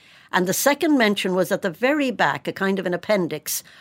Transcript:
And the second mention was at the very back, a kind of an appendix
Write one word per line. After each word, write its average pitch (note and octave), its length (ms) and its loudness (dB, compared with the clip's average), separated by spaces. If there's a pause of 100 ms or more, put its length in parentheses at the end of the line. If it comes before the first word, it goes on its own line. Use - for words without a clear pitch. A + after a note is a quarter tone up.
(320)
And F3+ 140 2
the F#3 80 0
second D4 460 2
mention G#3 340 2
was F3+ 180 0
at F#3+ 120 -2
the F#3+ 80 -2
very C4+ 400 0
back, D3 360 0
a E3 60 -4
kind G3 240 -2
of F#3 80 -4
an F3+ 80 -4
appendix F3 680 -4 (180)